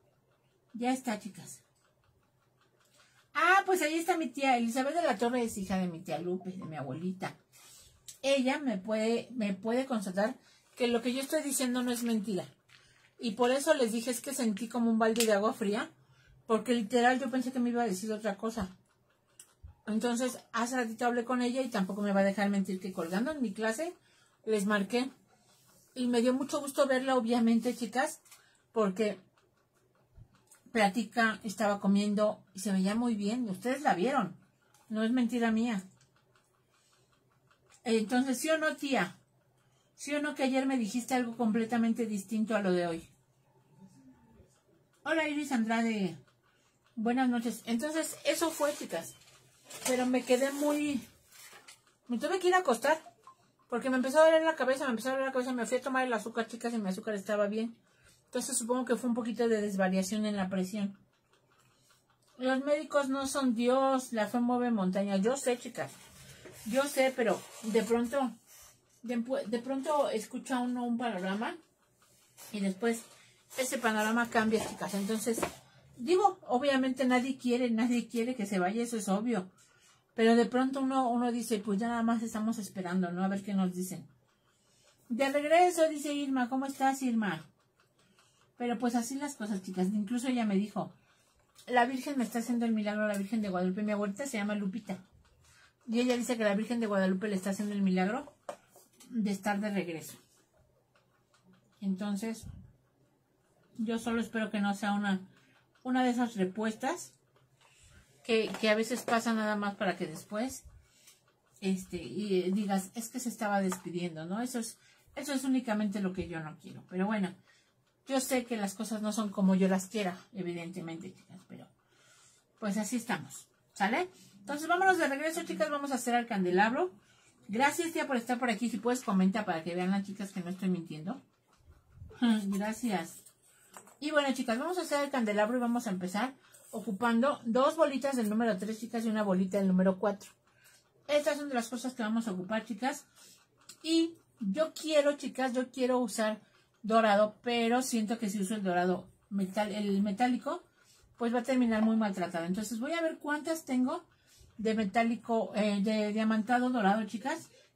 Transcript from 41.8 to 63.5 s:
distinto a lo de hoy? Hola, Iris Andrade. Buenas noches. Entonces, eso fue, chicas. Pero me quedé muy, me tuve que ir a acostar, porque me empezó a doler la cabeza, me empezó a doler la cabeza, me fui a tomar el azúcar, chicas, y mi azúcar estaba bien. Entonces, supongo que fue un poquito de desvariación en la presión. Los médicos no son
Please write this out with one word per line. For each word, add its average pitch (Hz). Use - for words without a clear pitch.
distinto 214
a 202
lo 185
de 175
hoy? 165
Hola, 311
Iris 294
Andrade. 226
Buenas 247
noches. 240
Entonces, 302
eso 311
fue, 294
chicas. 180
Pero 254
me 254
quedé 262
muy, 294
me 240
tuve 330
que 359
ir 370
a 370
acostar, 294
porque 247
me 262
empezó 262
a 320
doler 320
la 320
cabeza, 269
me 262
empezó 226
a 262
doler 269
la 262
cabeza, 254
me 240
fui 254
a 254
tomar 262
el 247
azúcar, 226
chicas, 240
y 233
mi 202
azúcar 214
estaba 202
bien. 220
Entonces, 247
supongo 247
que 233
fue 247
un 233
poquito 233
de 214
desvariación 190
en 208
la 190
presión. 196
Los 262
médicos 294
no 269
son 269